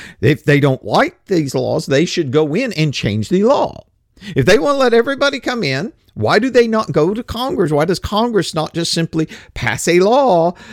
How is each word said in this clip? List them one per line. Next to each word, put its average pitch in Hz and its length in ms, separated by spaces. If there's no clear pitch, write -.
If 131 240
they 147 140
don't 135 260
like 190 420
these 156 280
laws, 127 320
they 143 180
should 156 280
go 151 200
in 233 200
and 151 200
change 107 360
the 190 160
law. 262 420
If 139 100
they 190 140
wanna 285 180
let 247 160
everybody 277 460
come 240 240
in, 147 300
why 131 260
do 254 100
they 240 160
not 220 240
go 160 240
to 233 80
Congress? 233 480
Why 151 140
does 170 160
Congress 214 540
not 156 200
just 165 180
simply 165 360
pass - 320
a 175 140
law 190 540